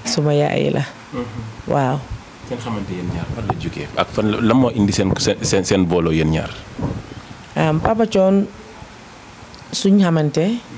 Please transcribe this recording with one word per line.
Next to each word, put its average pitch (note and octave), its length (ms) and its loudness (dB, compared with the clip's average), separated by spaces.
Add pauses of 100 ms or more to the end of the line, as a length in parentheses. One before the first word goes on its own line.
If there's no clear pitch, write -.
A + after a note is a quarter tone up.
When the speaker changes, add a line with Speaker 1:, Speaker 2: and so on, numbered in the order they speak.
Speaker 1:
suma D3+ 300 2
yaay D3 300 2
yi C#3+ 60 2
la. C#3 120 0 (320)
Speaker 2:
Mhm. B2 100 -4 (420)
Speaker 1:
Waaw. C#3 320 2 (500)
Speaker 2:
Seen A#2+ 100 -6
xamante G#2 360 -6
yéen F2 200 -4
ñaar E2+ 200 -6
fan A2 120 -6
la F2 120 -4
jógee? D#2+ 280 -6 (100)
Ak - 140 -2
fan G#2+ 200 0
la, G#2+ 100 0
lan A2+ 160 4
moo C3 140 4
indi G#2 220 2
seen, F#2+ 260 2
seen, G2+ 240 0
seen, G2 220 2
seen F#2+ 220 4
booloo E2 260 2
yéen D#2 180 2
ñaar? D#2+ 200 0 (1040)
Speaker 1:
Am, D#3 240 2
Papa A3 260 2
Thione, G3 400 4 (1300)
suñ G3 300 6
xamante, E3 560 2 (200)